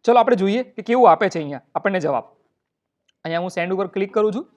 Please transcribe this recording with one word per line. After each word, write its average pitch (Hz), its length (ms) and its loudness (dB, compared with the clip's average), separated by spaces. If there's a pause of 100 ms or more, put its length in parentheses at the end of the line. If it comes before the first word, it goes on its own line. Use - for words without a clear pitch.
ચલો 240 140 4
આપણે 233 180 4
જોઈએ 202 260 0
કે 226 200 -14
કેવું 240 280 4
આપે 190 180 2
છે 175 100 -6
અહીંયા 143 240 -10 (120)
આપણને 196 260 -2
જવાબ. 143 240 -4 (1000)
અહીંયા 165 160 -4
હું 180 100 -6
સેન્ડ 180 220 -4
ઉપર 190 140 -4
ક્લિક 196 280 -6
કરું 214 180 0
છું 262 140 -8 (100)